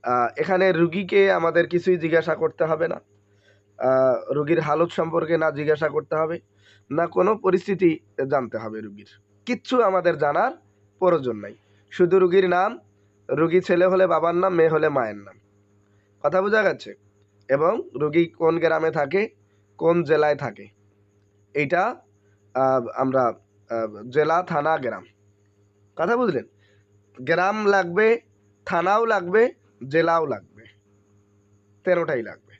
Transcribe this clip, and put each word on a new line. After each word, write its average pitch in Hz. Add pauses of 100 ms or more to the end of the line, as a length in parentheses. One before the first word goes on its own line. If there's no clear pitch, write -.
আহ, 123 (100)
এখানে 185
রুগীকে 180
আমাদের 170
কিছুই 180
জিজ্ঞাসা 160
করতে 160
হবে 160
না, - (760)
আহ, 131
রুগীর 151
হালত 156
সম্পর্কে 165
না 156
জিজ্ঞাসা 147
করতে 147
হবে, 160 (520)
না 165
কোনো 185
পরিস্থিতি 185 (280)
জানতে 127
হবে 110
রুগীর, 104 (380)
কিচ্ছু 247
আমাদের 180
জানার 156 (480)
প্রয়োজন 151
নাই। 104 (360)
শুধু 180
রুগীর 185
নাম, 190 (500)
রুগী 165
ছেলে 180
হলে 185
বাবার 165
নাম, 185
মেয়ে 165
হলে 156
মায়ের 120
নাম। 101 (840)
কথা 165
বোঝা 208
গেছে? 135 (560)
এবং 160 (140)
রুগী 151
কোন 165
গ্রামে 160
থাকে, 160 (480)
কোন 170
জেলায় 151
থাকে, 107 (840)
এইটা, 170 (580)
আহ, 131
আমরা, 131
আহ, 110
জেলা, 151
থানা, 160
গ্রাম। 110 (920)
কথা 196
বুঝলেন? 180 (760)
গ্রাম 185
লাগবে, 202 (440)
থানাও 190
লাগবে, 208 (340)
জেলাও 165
লাগবে, 104 (1200)
তেরোটাই 160
লাগবে। -